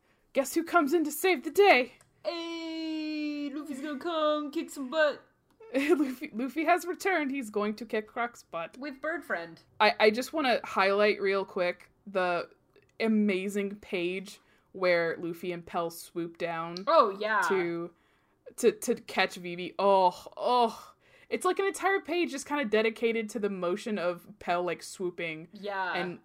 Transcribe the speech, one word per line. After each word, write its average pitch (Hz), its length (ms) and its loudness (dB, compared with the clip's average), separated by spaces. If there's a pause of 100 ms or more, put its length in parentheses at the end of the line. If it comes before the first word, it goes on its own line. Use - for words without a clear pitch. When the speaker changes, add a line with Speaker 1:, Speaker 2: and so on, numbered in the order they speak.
(340)
Speaker 1:
guess - 200 0
who 330 100 0
comes 320 280 4
in 330 120 4
to 302 80 -4
save 359 320 2
the 311 60 -6
day? 302 440 6 (300)
Speaker 2:
Hey, 320 1300 -6
Luffy's 285 260 -10
gonna 294 180 -6
come 302 520 -2
kick 330 200 -6
some 269 200 -10
butt. 302 320 0 (260)
Speaker 1:
<laughs> - 260 -12
Luffy, 277 600 0
Luffy 269 320 -4
has 349 180 4
returned. 339 460 -2
He's 269 180 -6
going 208 280 -2
to 233 100 -12
kick 214 200 -4
Croc's 240 360 -6
butt. - 360 -10
Speaker 2:
With 262 220 -12
Bird 311 240 -4
Friend. 170 340 -6 (220)
Speaker 1:
I, 214 180 6
I 220 120 8
just 240 240 -2
wanna 269 300 2
highlight 202 560 2
real 196 240 0
quick 180 440 -4 (180)
the 180 420 0 (520)
amazing 202 760 0
page 185 640 -6 (320)
where 175 460 2
Luffy 170 340 -6
and 170 120 -8
Pell 170 260 -2
swoop 170 480 -8
down 170 480 -6
Speaker 2:
Oh, 262 320 6
yeah. 208 300 0
Speaker 1:
to, 170 420 0 (680)
to, 214 140 4
to 233 220 -2
catch - 420 -2
Vivi. 175 420 -10
Oh, 190 480 4 (100)
oh. 233 520 2 (420)
It's 247 160 -2
like 370 120 0
an 392 80 0
entire 392 340 0
page 339 300 -2
just 262 160 -8
kinda 285 200 -2
dedicated 220 640 0
to - 80 -6
the 202 100 -2
motion 190 500 -4
of 175 280 -4 (120)
Pell, 180 240 -2
like, 170 200 -4
swooping 170 720 -8
Speaker 2:
Yeah. 190 400 -6
Speaker 1:
and, 175 300 -4